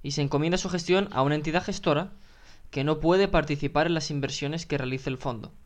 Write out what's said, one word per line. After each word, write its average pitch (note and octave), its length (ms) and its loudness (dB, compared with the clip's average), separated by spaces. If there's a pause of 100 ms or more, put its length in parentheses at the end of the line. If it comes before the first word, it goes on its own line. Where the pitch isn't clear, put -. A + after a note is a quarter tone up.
y C#3+ 100 -6
se D3 100 0
encomienda D3+ 340 2
su F#3 140 -6
gestión F3+ 420 2
a C3 80 0
una C#3+ 140 2
entidad D#3 280 -2
gestora F3 500 0 (580)
que C#3 120 -4
no D#3 160 2
puede F3+ 300 4
participar D3+ 580 2
en E3+ 80 2
las D#3 160 -2
inversiones C#3+ 560 -4
que D3 120 -2
realice C3 300 -4
el C3 100 -4
fondo. A#2 340 -6 (140)